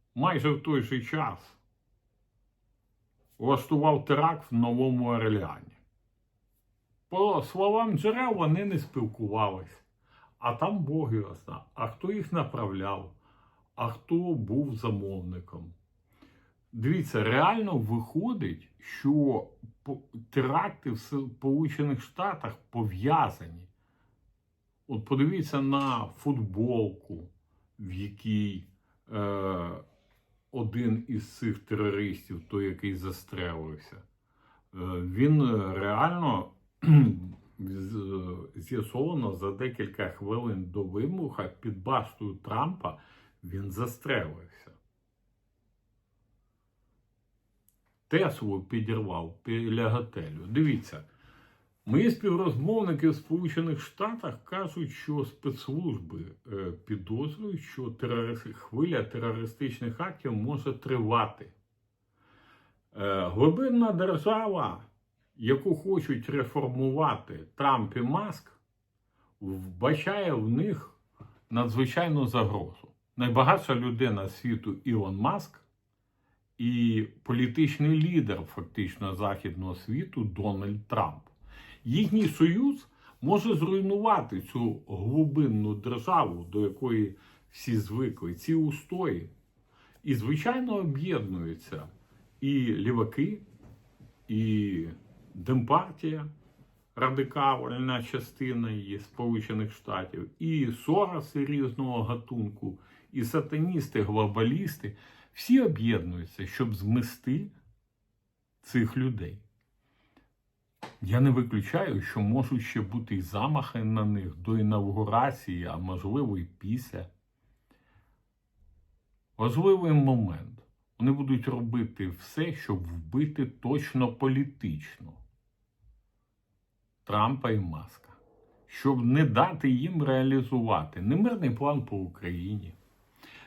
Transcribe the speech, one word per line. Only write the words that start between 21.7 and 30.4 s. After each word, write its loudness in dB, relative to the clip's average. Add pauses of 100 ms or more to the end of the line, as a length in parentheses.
Штатах -4 (140)
пов'язані. 0 (1200)
От -6
подивіться 2
на 0
футболку, -2 (500)
в -10
якій, -2 (460)
е, -2 (840)